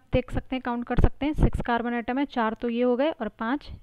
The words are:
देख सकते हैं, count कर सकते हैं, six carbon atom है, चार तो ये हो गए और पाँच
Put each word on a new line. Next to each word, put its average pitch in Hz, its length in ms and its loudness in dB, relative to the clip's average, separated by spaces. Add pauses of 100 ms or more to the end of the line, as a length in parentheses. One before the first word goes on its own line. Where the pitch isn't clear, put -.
(140)
देख 254 180 0
सकते - 240 -4
हैं, 254 100 -6
count 240 200 -4
कर 247 140 0
सकते - 260 6
हैं, 302 80 0
six - 280 2
carbon 240 320 0
atom 240 260 -2
है, 285 60 2
चार 226 280 -2
तो 240 160 -6
ये 233 140 0
हो 247 120 4
गए 285 160 0
और 226 160 -6
पाँच 226 440 -6 (100)